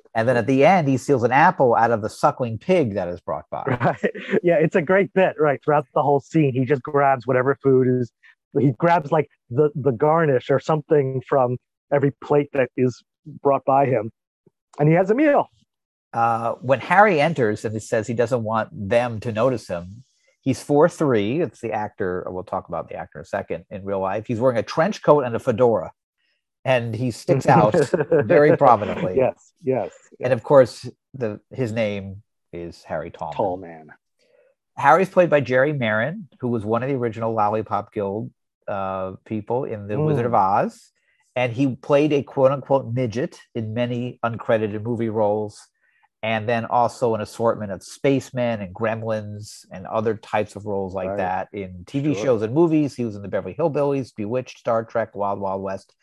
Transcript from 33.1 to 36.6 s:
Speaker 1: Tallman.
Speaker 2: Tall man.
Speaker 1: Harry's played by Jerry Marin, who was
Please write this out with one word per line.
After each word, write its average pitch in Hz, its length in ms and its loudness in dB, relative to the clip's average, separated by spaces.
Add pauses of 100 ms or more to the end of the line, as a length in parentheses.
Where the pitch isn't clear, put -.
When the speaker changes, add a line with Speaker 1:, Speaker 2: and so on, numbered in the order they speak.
Speaker 1:
Tallman. 80 240 -12
Speaker 2:
Tall 95 220 -2
man. 82 320 -18 (880)
Speaker 1:
Harry's 160 320 4
played 180 200 4
by 147 120 4
Jerry 127 320 0
Marin, 131 560 -4 (100)
who 127 80 -4
was 117 180 -2